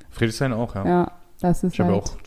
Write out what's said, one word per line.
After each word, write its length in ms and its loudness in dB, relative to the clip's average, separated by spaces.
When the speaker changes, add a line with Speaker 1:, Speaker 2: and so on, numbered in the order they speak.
Speaker 1:
Friedrichshain 420 -2
auch, 220 -4
ja. 100 -4
Speaker 2:
Ja, 260 2
das 220 2
ist 100 0
Speaker 1:
Ich 80 -2
habe 100 2
Speaker 2:
halt 120 2
Speaker 1:
auch 100 -4